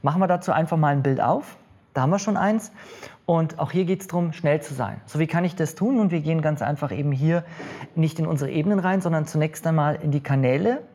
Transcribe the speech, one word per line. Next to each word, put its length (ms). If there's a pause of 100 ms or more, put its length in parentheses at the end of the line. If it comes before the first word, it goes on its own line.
Machen 200
wir 80
dazu 220
einfach 280
mal 140
ein 100
Bild 180
auf. 360 (360)
Da 100
haben 80
wir 80
schon 200
eins. 340 (540)
Und 320
auch 120
hier 140
geht's 220
drum, 260
schnell 300
zu 100
sein. 320
So, 140
wie 80
kann 180
ich 120
das 180
tun? 260
Und 100
wir 100
gehen 200
ganz 220
einfach 280
eben 220
hier 320 (500)
nicht 240
in 80
unsere 240
Ebenen 280
rein, 240
sondern 240
zunächst 400
einmal 300
in 140
die 120
Kanäle. 580 (140)